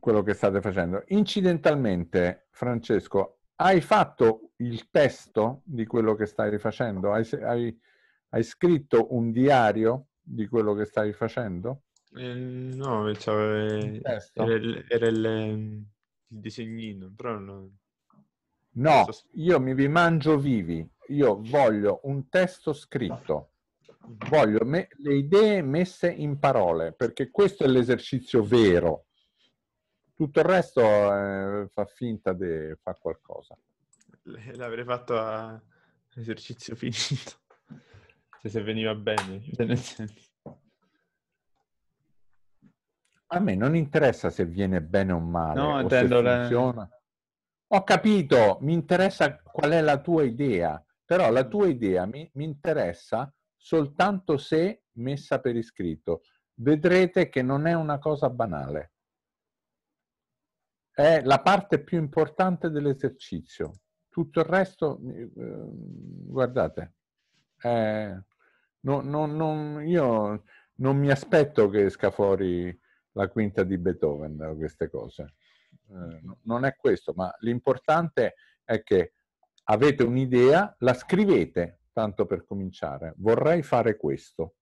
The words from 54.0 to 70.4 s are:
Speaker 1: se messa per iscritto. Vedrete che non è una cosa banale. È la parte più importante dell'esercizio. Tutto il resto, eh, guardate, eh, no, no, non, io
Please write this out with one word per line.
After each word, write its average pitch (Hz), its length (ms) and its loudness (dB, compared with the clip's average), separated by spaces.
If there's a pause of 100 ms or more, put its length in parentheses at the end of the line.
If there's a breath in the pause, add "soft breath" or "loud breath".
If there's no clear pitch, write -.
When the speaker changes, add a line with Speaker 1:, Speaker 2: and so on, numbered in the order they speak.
Speaker 1:
se 165 460 -2 (140)
messa 135 420 -4
per 123 160 -2
iscritto. 85 640 -6 (340)
Vedrete 175 720 2
che 131 120 -2
non 139 240 -2
è 170 80 2
una 151 240 -2
cosa 143 320 -2
banale. 76 640 -6 (2000)
È 151 300 4
la 135 180 4
parte 185 400 2
più - 160 -4
importante 165 720 -2
dell'esercizio. 139 1000 -6 (380)
Tutto 165 320 -4
il 156 40 0
resto, 180 640 -2
eh, 90 280 -14
guardate, 104 1600 -6 (720)
eh, 107 580 -2 (600)
no, 135 200 -2
no, 147 240 -4
non, 151 600 -6
io 113 560 0 (320 soft breath)